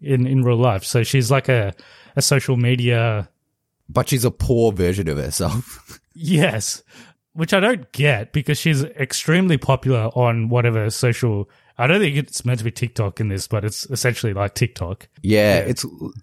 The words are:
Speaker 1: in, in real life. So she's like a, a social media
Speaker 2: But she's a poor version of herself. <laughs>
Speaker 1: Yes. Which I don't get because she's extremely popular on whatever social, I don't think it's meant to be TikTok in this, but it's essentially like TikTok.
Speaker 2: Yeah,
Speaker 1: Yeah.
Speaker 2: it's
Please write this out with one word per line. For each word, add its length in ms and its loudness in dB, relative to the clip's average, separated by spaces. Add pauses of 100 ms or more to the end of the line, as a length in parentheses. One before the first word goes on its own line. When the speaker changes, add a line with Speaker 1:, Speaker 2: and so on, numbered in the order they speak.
Speaker 1:
in, 260 2
in 180 2
real 140 2
life. 260 2
So 180 0
she's 280 0
like 180 0
a, 240 2 (420)
a 80 -2
social 360 2
media 680 0 (600)
Speaker 2:
But 200 -2
she's 180 0
a 40 2
poor 420 2
version 360 0
of 100 -2
herself. 840 -6
<laughs> 60 -20 (100)
Speaker 1:
Yes. 640 0 (520)
Which 200 -2
I 60 4
don't 320 -2
get 400 0
because 260 -2
she's 240 2
extremely 720 0
popular 500 0 (100)
on 320 0
whatever 420 0
social, 580 0 (300)
I 80 0
don't 140 4
think 160 0
it's 280 -6
meant 140 0
to 60 -6
be 80 -4
TikTok 480 -4
in 80 -2
this, 180 -4
but 180 -2
it's 240 -6
essentially 460 -2
like 220 -2
TikTok. 520 -4 (140)
Speaker 2:
Yeah, 380 4
Speaker 1:
Yeah. 0 -
Speaker 2:
it's 260 -4 (360)